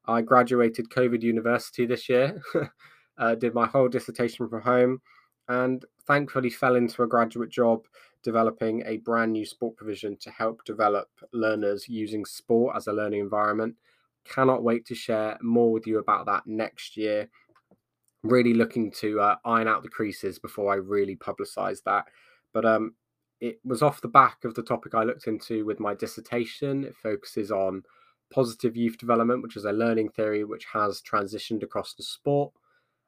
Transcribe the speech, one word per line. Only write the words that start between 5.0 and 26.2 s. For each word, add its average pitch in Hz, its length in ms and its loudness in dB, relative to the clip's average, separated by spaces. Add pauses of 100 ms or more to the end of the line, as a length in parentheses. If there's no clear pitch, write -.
and 127 380 -2 (200)
thankfully 139 440 0
fell 127 240 2
into 120 280 2
a 120 40 2
graduate 117 420 0
job 117 380 2 (380)
developing 113 640 0
a 110 120 -6
brand 113 340 0
new 110 120 -4
sport 113 320 -8
provision 104 400 -8
to - 140 -18
help 113 340 -6
develop 104 440 0 (240)
learners 107 560 0
using 107 360 -6
sport 117 520 0
as 107 100 -6
a 107 60 -2
learning 104 260 -2
environment. 104 560 0 (500)
Cannot 131 380 2
wait 117 240 0
to 123 80 -8
share 107 480 -2
more 117 300 4
with 113 160 -2
you 110 100 0
about 101 280 0
that 101 200 0
next - 500 -8
year. 107 320 -2 (960)
Really 120 320 6
looking 113 380 2
to, 107 280 -2
uh, 101 240 4
iron 113 220 2
out 104 160 2
the - 60 -14
creases 101 500 -6
before 101 340 -2
I 98 40 2
really 98 400 0
publicize 98 680 -6
that. 101 220 0 (480)
But, 110 120 0
um, 110 300 2 (460)
it 117 240 -8
was 127 180 -2
off 147 180 2
the - 60 -8
back 123 380 4
of 117 100 -6
the 120 80 -6
topic 113 320 -4
I 113 80 2
looked - 240 -4
into 110 380 -4
with 104 160 -6
my 104 120 -2
dissertation. 123 920 -6